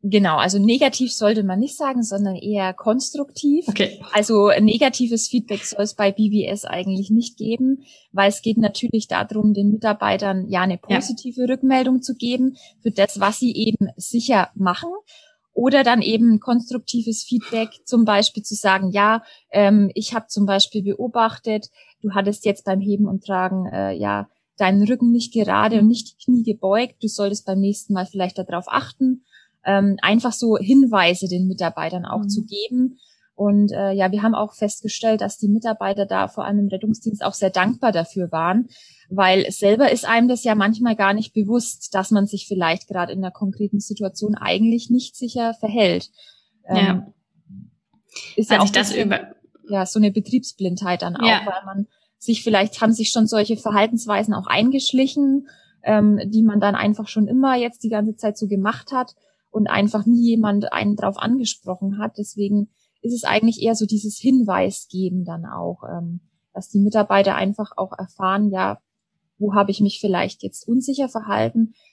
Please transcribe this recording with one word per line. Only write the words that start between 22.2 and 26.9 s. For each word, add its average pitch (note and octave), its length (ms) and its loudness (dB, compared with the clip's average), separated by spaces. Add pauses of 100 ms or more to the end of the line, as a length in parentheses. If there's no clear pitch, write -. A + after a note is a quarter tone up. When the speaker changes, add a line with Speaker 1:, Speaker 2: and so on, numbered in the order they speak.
Speaker 1:
jetzt G3+ 200 -2
beim F#3+ 140 0
Heben G3+ 280 0
und F#3+ 180 -4
Tragen, F#3 400 -2
äh, G2 280 -4
ja, G2+ 360 -2 (280)
deinen G3 300 4
Rücken A#3+ 240 2
nicht A#3 220 0
gerade G#3+ 460 2
und G#3 80 6
nicht A#3+ 240 0
die - 140 -16
Knie B3 180 4
gebeugt, G#3+ 580 -2